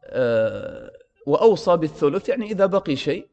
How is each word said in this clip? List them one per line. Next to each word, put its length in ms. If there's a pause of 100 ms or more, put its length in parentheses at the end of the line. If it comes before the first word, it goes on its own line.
آه، 840 (360)
وأوصى 500
بالثلث، 520
يعني 220
إذا 160
بقي 300
شيء 360